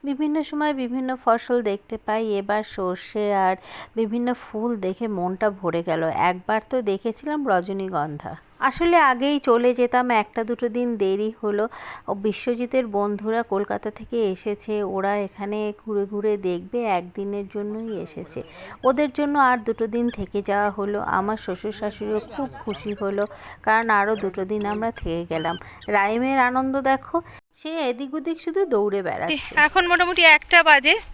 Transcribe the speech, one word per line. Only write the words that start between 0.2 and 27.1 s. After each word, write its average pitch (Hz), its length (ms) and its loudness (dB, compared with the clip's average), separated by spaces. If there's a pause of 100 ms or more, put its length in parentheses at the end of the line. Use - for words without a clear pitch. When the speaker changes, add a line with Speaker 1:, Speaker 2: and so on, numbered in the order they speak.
Speaker 1:
সময় 302 220 0 (100)
বিভিন্ন 254 280 -4 (140)
ফসল 240 340 2 (120)
দেখতে 202 260 -6 (100)
পাই, 220 160 0 (180)
এবার 208 220 0 (140)
সর্ষে 185 480 -4 (220)
আর 190 80 4 (440)
বিভিন্ন 233 300 0 (160)
ফুল 220 260 -2 (160)
দেখে 190 200 -4 (120)
মনটা 185 300 0 (120)
ভরে 170 280 0
গেল। 165 140 2 (280)
একবার 208 300 -2 (100)
তো 262 60 -2 (140)
দেখেছিলাম 240 480 -4 (140)
রজনীগন্ধা। 180 840 -2 (360)
আসলে 339 260 4 (160)
আগেই 277 240 2 (120)
চলে 240 220 6 (100)
যেতাম, 247 260 4 (180)
একটা - 160 -6 (100)
দুটো 240 160 -2 (100)
দিন 240 120 0 (140)
দেরি 196 280 0 (100)
হলো। 208 240 0 (460)
ও, - 20 -2 (140)
বিশ্বজিতের 240 580 -2 (120)
বন্ধুরা 208 440 0 (120)
কলকাতা 202 360 -2 (100)
থেকে 233 200 -6 (160)
এসেছে, 208 400 -6 (200)
ওরা 196 180 0 (140)
এখানে 202 320 -6 (220)
ঘুরে 208 320 -2
ঘুরে 208 220 0 (140)
দেখবে, 180 300 -4 (200)
একদিনের 196 560 -6
জন্যই 214 360 -6 (140)
এসেছে। - 360 -12 (480)
ওদের 277 300 2
জন্য 294 160 0 (160)
আর 247 80 2 (100)
দুটো 226 160 -2 (100)
দিন 240 120 2 (120)
থেকে 202 200 -4 (120)
যাওয়া 202 280 2
হলো। 202 200 -2 (200)
আমার 208 260 -2
শ্বশুর 208 360 -6
শাশুড়িও 208 400 -4 (140)
খুব 277 140 -4 (140)
খুশি 208 380 -6
হলো, 202 240 -2 (420)
কারণ 220 200 4 (120)
আরও 208 160 4 (100)
দুটো 190 260 -4
দিন 208 120 -2 (100)
আমরা 220 180 -2 (100)
থেকে 165 200 -4 (120)
গেলাম। 165 240 -2 (400)
রাইমের 233 420 2 (100)
আনন্দ 262 260 0 (160)
দেখো, 269 260 0 (440)